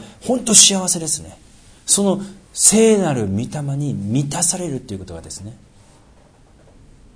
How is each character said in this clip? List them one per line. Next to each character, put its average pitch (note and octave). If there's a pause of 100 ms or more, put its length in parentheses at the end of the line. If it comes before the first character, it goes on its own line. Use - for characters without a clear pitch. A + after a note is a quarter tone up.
(220)
本 A#3+
当 A3
幸 F#3+
せ F3
で D#3+
す D3+
ね。 - (480)
そ -
の、 F#3+ (320)
聖 A3
な E3+
る A2
御 G2
霊 C#3
に C#3+
満 A2+
た -
さ -
れ F3+
る C#3
っ A#2+
て -
い F#2+
う -
こ F#2
と F#2
が E2
で D#2
す F2+
ね。 G#2+ (1600)